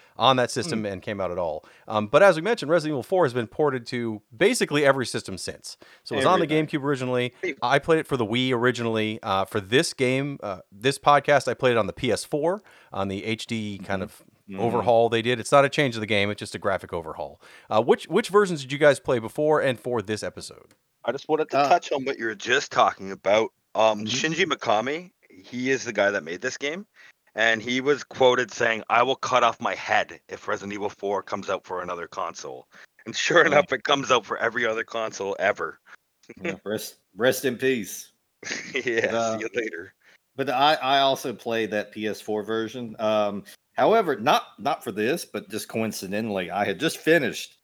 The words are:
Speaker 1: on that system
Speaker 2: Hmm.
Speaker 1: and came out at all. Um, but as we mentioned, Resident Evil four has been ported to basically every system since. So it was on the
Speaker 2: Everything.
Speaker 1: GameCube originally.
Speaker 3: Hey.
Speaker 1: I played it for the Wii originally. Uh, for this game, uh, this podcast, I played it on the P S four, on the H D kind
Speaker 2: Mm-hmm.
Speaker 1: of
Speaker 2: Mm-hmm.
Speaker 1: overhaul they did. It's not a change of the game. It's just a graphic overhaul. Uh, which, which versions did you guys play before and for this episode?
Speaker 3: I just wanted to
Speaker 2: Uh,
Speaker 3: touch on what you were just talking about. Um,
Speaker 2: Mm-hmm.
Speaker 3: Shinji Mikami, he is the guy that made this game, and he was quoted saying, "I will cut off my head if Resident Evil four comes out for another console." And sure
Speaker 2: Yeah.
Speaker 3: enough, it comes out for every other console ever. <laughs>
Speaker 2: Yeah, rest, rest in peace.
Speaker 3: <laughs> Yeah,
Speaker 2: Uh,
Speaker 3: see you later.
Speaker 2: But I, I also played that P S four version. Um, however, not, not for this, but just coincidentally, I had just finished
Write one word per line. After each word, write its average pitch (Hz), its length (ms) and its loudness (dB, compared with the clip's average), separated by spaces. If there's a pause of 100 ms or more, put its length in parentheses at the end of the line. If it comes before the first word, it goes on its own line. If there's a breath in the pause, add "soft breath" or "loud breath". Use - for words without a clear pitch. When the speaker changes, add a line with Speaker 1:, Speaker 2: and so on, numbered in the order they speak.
(180 soft breath)
Speaker 1:
on 127 200 6
that 120 140 2
system 113 280 -4
Speaker 2:
Hmm. 107 80 -4
Speaker 1:
and 95 140 -6
came 101 200 -6
out 90 100 -2
at 87 60 -4
all. 80 260 -4 (240 soft breath)
Um, 107 200 -2
but 147 160 6
as 190 120 8
we 160 60 -4
mentioned, 180 300 -2
Resident 156 220 2
Evil 123 100 -2
four 185 220 2
has 120 80 -2
been 120 140 -2
ported 131 400 -2
to 117 340 -4 (140)
basically 165 500 2
every 135 200 6
system 98 320 -6
since. - 400 -12 (260 soft breath)
So - 120 -8
it - 20 0
was 135 80 2
on 175 140 6
the 170 60 2
Speaker 2:
Everything. 151 360 0
Speaker 1:
GameCube - 20 -6
originally. 127 580 0
Speaker 3:
Hey. 160 200 -4
Speaker 1:
I 131 180 4
played 160 200 2
it 143 80 -4
for 139 100 -2
the 117 80 2
Wii 123 260 0
originally. 113 720 0
Uh, 95 220 0
for 107 160 -4
this 120 320 0
game, 135 500 -2
uh, 95 160 -6 (140)
this 117 260 -2
podcast, 143 480 4
I 123 60 0
played 127 200 2
it 117 40 4
on 104 100 2
the 85 60 -6
P 123 180 -2
S 95 140 0
four, 165 380 -2 (280 soft breath)
on 98 160 -4
the 98 160 -4
H 110 240 -4
D 107 300 -6
kind 95 240 -6
Speaker 2:
Mm-hmm. - 20 -6
Speaker 1:
of - 200 -14 (240)
Speaker 2:
Mm-hmm. 98 140 -12
Speaker 1:
overhaul 117 480 4
they 113 140 0
did. 120 160 0
It's - 120 -4
not 143 140 8
a 139 40 -2
change 135 260 0
of 110 60 -4
the 107 40 -2
game. 101 240 2
It's 104 80 -6
just - 160 -10
a 101 60 -10
graphic 95 340 -2
overhaul. 80 480 -10 (260 loud breath)
Uh, 107 140 4
which, 185 260 2
which 196 220 0
versions 180 320 2
did 131 100 -10
you 143 60 -4
guys 143 220 6
play 131 180 0
before 151 420 0
and 120 200 0
for 120 240 -4
this 104 180 -4
episode? - 540 -12 (280)
Speaker 3:
I 117 100 -2
just 139 140 -10
wanted 156 220 0
to 175 80 0
Speaker 2:
Uh, 156 100 4
Speaker 3:
touch 175 240 2
on 139 140 -2
what 135 140 -4
you 117 60 -6
were 110 100 -4
just 110 360 0
talking 98 400 2
about. 101 380 2 (240)
Um, 107 320 2
Speaker 2:
Mm-hmm. 139 280 -2
Speaker 3:
Shinji 175 120 2
Mikami, 135 640 -2 (220)
he 123 400 -6
is 135 120 0
the 120 100 -8
guy 101 180 4
that 98 120 -2
made 87 180 -8
this 127 180 -6
game, 160 260 -8 (480 soft breath)
and 113 260 2
he 123 220 -2
was 135 220 0
quoted 123 480 4
saying, 113 360 0
"I 117 140 4
will 127 140 2
cut 123 280 2
off 117 160 2
my 104 140 -4
head 92 460 -2 (100)
if - 180 -12
Resident 101 260 -6
Evil 101 180 -6
four 98 320 -4
comes 98 260 -8
out 95 160 -4
for 90 160 -8
another 90 260 -8
console." 80 600 -10 (400 loud breath)
And 113 80 -12
sure 160 260 2
Speaker 2:
Yeah. 156 60 2
Speaker 3:
enough, 147 260 2
it 120 100 -6
comes 139 280 -2
out 120 160 0
for 117 100 -6
every 113 300 -2
other 113 160 -4
console 107 560 -6
ever. 87 400 -2 (500 loud breath)
<laughs> - 140 -20
Speaker 2:
Yeah, 95 200 -8
rest, 107 340 -8 (200)
rest 127 280 0
in 123 120 -2
peace. 127 540 -4 (320)
Speaker 3:
<laughs> - 320 -10
Yeah, 120 360 0
Speaker 2:
Uh, 113 280 -2
Speaker 3:
see 107 60 -8
you - 40 -8 (100)
later. 98 360 -10 (400 soft breath)
Speaker 2:
But 135 160 -4
I, 143 240 4
I 139 240 2
also 135 340 0
played 113 380 -2
that 104 200 -2
P 107 160 -8
S 101 140 -6
four 107 220 -4
version. 110 560 -6
Um, 104 460 0 (320 loud breath)
however, 165 400 4
not, 143 260 2 (160)
not 139 240 -4
for 117 80 -8
this, 113 320 -2
but - 260 -10
just 107 200 -8
coincidentally, 101 840 -4
I 101 140 0
had 98 120 -2
just 156 200 -2
finished 156 680 0